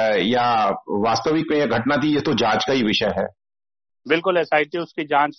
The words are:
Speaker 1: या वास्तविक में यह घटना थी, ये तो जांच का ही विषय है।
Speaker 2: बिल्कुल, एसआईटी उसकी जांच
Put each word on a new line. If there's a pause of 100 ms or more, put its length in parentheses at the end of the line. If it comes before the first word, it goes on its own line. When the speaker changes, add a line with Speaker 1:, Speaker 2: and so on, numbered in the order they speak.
(160)
Speaker 1:
या (200)
वास्तविक
में
यह
घटना
थी,
ये
तो
जांच
का
ही
विषय
है। (840)
Speaker 2:
बिल्कुल,
एसआईटी
उसकी
जांच